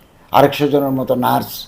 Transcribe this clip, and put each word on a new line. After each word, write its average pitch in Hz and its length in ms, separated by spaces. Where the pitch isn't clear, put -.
আর 131 140
একশো 143 220
জনের 139 240
মতো 131 240
নার্স 123 520